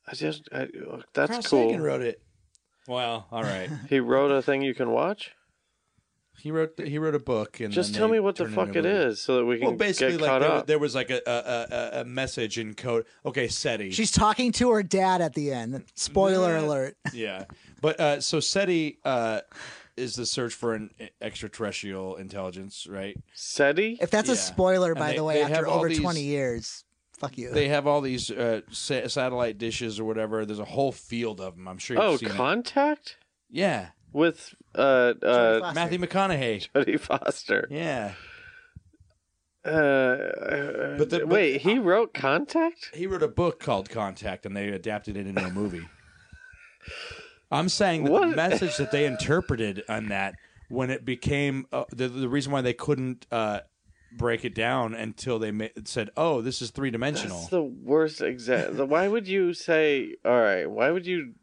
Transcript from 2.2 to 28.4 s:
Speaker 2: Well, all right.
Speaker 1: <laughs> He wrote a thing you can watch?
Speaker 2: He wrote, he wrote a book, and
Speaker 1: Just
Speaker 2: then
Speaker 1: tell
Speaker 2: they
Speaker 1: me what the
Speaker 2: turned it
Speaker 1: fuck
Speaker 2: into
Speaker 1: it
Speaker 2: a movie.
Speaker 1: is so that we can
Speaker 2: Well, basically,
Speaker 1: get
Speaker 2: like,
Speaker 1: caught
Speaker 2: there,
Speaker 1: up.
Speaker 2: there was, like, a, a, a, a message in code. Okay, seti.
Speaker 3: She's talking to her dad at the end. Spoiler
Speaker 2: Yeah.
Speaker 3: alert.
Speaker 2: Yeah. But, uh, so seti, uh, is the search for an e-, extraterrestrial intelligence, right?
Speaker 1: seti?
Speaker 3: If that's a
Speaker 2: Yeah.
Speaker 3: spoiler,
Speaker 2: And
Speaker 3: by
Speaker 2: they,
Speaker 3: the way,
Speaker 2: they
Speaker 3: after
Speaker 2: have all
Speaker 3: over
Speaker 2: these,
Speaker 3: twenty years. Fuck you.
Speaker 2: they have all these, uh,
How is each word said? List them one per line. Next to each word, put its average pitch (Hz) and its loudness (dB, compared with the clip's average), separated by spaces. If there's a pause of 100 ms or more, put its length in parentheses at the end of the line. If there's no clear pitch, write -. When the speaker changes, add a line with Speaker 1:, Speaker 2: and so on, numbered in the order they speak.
Speaker 2:
Well, 120 -4
all 113 -4
right. 95 -4 (100)
Speaker 1:
<laughs> 120 -14
He 139 4
wrote 131 4
a 139 4
thing 139 0
you 131 -2
can 120 -2
watch? 160 -2 (1040)
Speaker 2:
He 151 -10
wrote, 160 0 (100)
he 147 -4
wrote 156 0
a 147 2
book, 117 -2
and 107 -4
Speaker 1:
Just 190 0
Speaker 2:
then 208 -4
Speaker 1:
tell 220 4
Speaker 2:
they 226 4
Speaker 1:
me 220 4
what 196 2
the - -2
Speaker 2:
turned 214 -6
it - 0
Speaker 1:
fuck 185 0
Speaker 2:
into 190 -2
Speaker 1:
it 160 2
Speaker 2:
a 196 4
movie. 151 4
Speaker 1:
is 104 -4
so 127 2
that 120 4
we 120 2
can 127 2
Speaker 2:
Well, - 0
basically, 180 2
Speaker 1:
get 165 0
Speaker 2:
like, 143 2
Speaker 1:
caught 131 4
Speaker 2:
there, 156 6
Speaker 1:
up. 135 2
Speaker 2:
there 151 4
was, 143 0
like, 127 -2
a, 123 0
a, 120 -2 (680)
a, - -2
a 120 -8
message 123 -4
in 110 -6
code. 117 -2 (220)
Okay, 131 0
seti. 107 -4
Speaker 3:
She's 208 0
talking 220 4
to 247 4
her 214 4
dad 185 2
at 156 0
the 143 -2
end. 120 -6 (120)
Spoiler 185 2
Speaker 2:
Yeah. 160 0
Speaker 3:
alert. 143 -2 (160)
Speaker 2:
Yeah. 101 -6 (380)
But, 156 0
uh, 143 4
so 156 0
seti, 175 0
uh, 117 0 (580)
is 123 -6
the 120 -6
search 120 -4
for 117 -2
an 107 -6 (100)
e-, 104 -14 (120)
extraterrestrial 98 -8
intelligence, 95 -10
right? 98 -10 (160)
Speaker 1:
seti? 175 2
Speaker 3:
If 175 0
that's 220 2
a - 4
Speaker 2:
Yeah. 226 2
Speaker 3:
spoiler, 185 2
Speaker 2:
And 156 -2
Speaker 3:
by 151 0
Speaker 2:
they, 147 0
Speaker 3:
the 156 -2
way, 156 0
Speaker 2:
they 147 4
Speaker 3:
after 147 0
Speaker 2:
have 160 0
all 165 2
Speaker 3:
over 165 2
Speaker 2:
these, 160 0
Speaker 3:
twenty 165 0
years. 131 -4 (340)
Fuck 135 -8
you. 123 -10
Speaker 2:
they 143 2
have 143 2
all 147 4
these, 127 -4
uh, 113 0